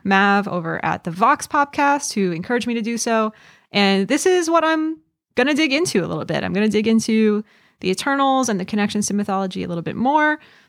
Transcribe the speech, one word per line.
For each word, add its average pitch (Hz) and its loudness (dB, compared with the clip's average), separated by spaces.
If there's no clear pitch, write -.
Mav 202 2
over 165 -4
at 160 -4
the 180 -6
Vox 226 0
Popcast, 285 0
who 190 0
encouraged 214 -4
me 240 -2
to 233 -2
do 233 -4
so. 220 0
And 196 2
this 277 0
is 359 2
what 330 4
I'm 320 0
gonna 262 2
dig 294 2
into 285 0
a 156 -4
little 165 -6
bit. - -4
I'm 180 -4
gonna 208 0
dig 214 0
into 220 2
the - -2
Eternals 269 0
and 202 -2
the 185 -6
connections 208 -2
to 208 -4
mythology 196 -4
a 175 -6
little 170 -6
bit - -8
more. 302 0